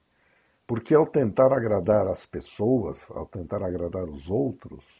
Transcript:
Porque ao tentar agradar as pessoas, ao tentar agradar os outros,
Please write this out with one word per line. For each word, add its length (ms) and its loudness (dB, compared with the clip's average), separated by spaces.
Porque 300 2
ao 100 6
tentar 480 4
agradar 540 2
as 180 -6
pessoas, 880 -2
ao 160 -8
tentar 340 -8
agradar 480 -4
os 220 -12
outros, 520 -4